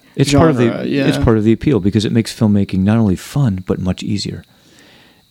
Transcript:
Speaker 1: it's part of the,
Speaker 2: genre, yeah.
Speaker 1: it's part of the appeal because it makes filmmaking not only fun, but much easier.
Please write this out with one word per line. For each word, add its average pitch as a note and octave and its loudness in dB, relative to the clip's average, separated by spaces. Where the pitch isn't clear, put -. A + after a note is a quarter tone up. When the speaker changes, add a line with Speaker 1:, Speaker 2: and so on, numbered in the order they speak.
Speaker 1:
it's C#3+ 0
part D#3+ 6
of C3+ -2
the, A#2+ 2
Speaker 2:
genre, - -4
yeah. C3+ -2
Speaker 1:
it's C#3 0
part C3 2
of G#2+ 0
the A2+ 4
appeal B2 0
because G2 0
it A#2+ -2
makes A2+ -2
filmmaking G2+ 0
not G#2 2
only G#2+ 2
fun, G2+ -2
but G2 -2
much F#2 -4
easier. - -6